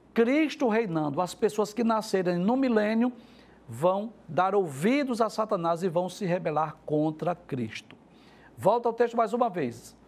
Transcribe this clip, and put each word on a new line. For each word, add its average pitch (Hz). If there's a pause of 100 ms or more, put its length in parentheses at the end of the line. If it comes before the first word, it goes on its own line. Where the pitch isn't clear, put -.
(120)
Cristo 269
reinando, 170
as 175
pessoas 208
que 240
nascerem 196
no 214
milênio 233 (560)
vão 185 (160)
dar 185
ouvidos 208
a 220
Satanás 175
e 196
vão 180
se 202
rebelar 160
contra 156
Cristo. - (640)
Volta 233
ao 220
texto 233
mais 226
uma 240
vez. 135 (120)